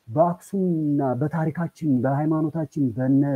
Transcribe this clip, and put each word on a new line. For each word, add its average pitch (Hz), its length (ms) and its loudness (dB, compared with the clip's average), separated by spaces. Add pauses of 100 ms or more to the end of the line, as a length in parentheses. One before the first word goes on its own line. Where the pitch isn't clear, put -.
በአክሱምና 160 920 0 (140)
በታሪካችን፣ 160 760 -2 (100)
በሃይማኖታችን፣ 156 880 -2
በነ-፣ 135 460 2